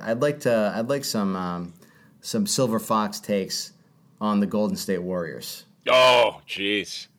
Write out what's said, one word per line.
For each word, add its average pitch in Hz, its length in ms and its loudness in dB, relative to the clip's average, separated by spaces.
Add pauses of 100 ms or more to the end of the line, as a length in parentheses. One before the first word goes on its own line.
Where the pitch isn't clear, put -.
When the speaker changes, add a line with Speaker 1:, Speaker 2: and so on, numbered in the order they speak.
Speaker 1:
I'd 117 200 -4
like 147 200 0
to, 110 340 2
I'd 117 140 -4
like 139 160 -4
some, 98 320 -2
um, 87 360 -6 (460)
some 107 260 -2
Silver 113 340 0
Fox 107 420 -2
takes - 500 -4 (480)
on 104 220 2
the 101 60 2
Golden 104 280 0
State 90 260 -4
Warriors. 85 640 -8 (260)
Speaker 2:
Oh, 127 560 6
jeez. 101 640 -4 (100)